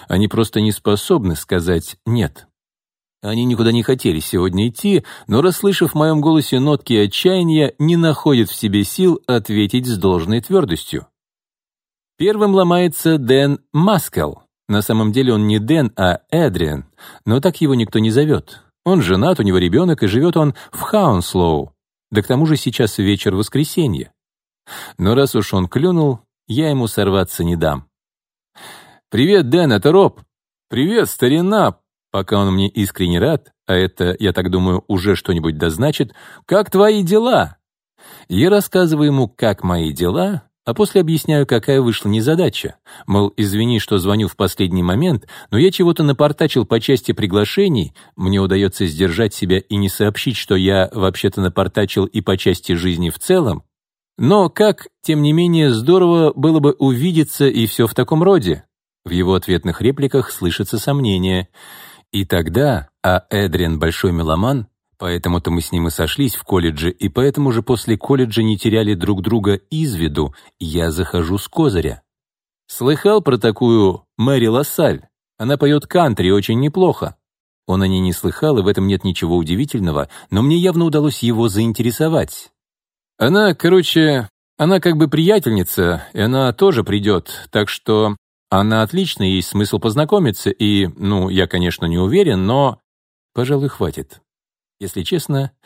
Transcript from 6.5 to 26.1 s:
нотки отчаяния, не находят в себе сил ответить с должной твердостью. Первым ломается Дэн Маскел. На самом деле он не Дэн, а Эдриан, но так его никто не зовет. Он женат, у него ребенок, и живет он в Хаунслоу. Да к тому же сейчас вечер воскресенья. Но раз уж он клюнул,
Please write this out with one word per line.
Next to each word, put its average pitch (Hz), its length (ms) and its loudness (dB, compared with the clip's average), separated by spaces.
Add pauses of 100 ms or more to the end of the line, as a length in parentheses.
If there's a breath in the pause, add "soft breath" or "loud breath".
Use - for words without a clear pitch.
нотки 139 340 0
отчаяния, 156 840 2
не 160 160 2
находят 147 540 2
в - 60 -12
себе 101 280 0
сил 180 440 0
ответить 113 600 -2
с 117 100 -4
должной 92 440 0
твердостью. 110 640 -2 (1080)
Первым 208 360 0
ломается 175 640 2
Дэн 139 420 2 (120)
Маскел. 151 720 -2 (240)
На 104 140 0
самом 110 320 0
деле 127 200 2
он 107 140 2
не 107 120 2
Дэн, 135 360 0
а 92 240 0 (120)
Эдриан, 87 540 -2 (400 loud breath)
но 117 140 2
так - 220 0
его 139 140 2
никто 113 240 0
не 110 120 2
зовет. 135 500 0 (240)
Он 180 160 4
женат, 101 380 2
у 113 40 0
него 95 140 2
ребенок, 117 460 2
и 104 40 2
живет 135 280 0
он 151 180 0 (200 loud breath)
в - 80 -12
Хаунслоу. 90 920 0 (400)
Да 110 80 2
к - 60 -10
тому 135 180 2
же 156 120 0
сейчас - 420 -2
вечер 98 340 0
воскресенья. 127 800 -4 (880 loud breath)
Но 98 160 2
раз 139 180 2
уж 107 180 -2
он 92 160 0
клюнул, 151 520 0 (260)